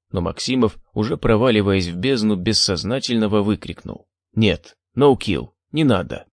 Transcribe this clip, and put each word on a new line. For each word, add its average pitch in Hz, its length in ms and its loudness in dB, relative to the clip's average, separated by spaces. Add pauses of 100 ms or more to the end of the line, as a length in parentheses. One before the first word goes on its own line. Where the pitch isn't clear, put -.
(100)
но 95 120 -4
Максимов, 113 560 -2 (160)
уже 110 240 -2
проваливаясь 104 720 2
в 87 80 -8
бездну 107 400 0
бессознательного, 104 1040 -2
выкрикнул: - 640 -6 (280)
«Нет, 101 420 0 (200)
no 135 180 6
kill, 80 340 -4 (220)
не 151 140 -2
надо». 95 400 -2 (100)